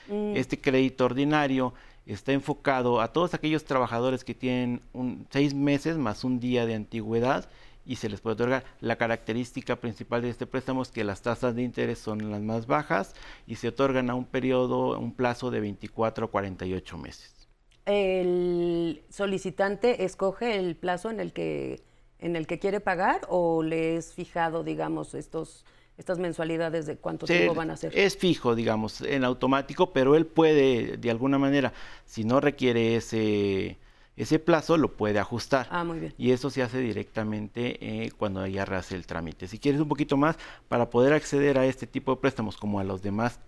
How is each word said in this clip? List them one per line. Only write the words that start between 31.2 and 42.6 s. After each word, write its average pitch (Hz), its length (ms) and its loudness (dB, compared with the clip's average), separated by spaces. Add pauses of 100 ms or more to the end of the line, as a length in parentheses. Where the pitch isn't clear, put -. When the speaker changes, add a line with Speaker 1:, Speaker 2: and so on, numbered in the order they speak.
Speaker 2:
manera, 139 380 2 (320)
si 110 180 -6
no 123 160 4
requiere 120 560 4
ese, 101 800 0 (400)
ese 151 220 2
plazo, 160 400 4
lo 123 180 2
puede 104 220 2
ajustar. 120 520 0
Speaker 1:
Ah, 175 140 -4
muy 165 140 -6
bien. 156 180 -8
Speaker 2:
Y 123 140 2
eso 127 180 2
se 131 140 -2
hace 123 160 -4
directamente, 110 1300 -4
eh, - 120 -8
cuando 98 300 -2
ya 98 180 -2
rehace 95 300 -4
el 87 100 -6
trámite. 85 420 -8
Si 107 120 -12
quieres 143 240 2
un 151 60 0
poquito 147 280 0
más, 151 220 4 (300)
para 120 200 2
poder 127 240 6
acceder 143 460 2
a 131 80 4
este 127 200 -2
tipo 131 280 -2
de - 80 -4
préstamos, 110 340 -2
como 101 240 -2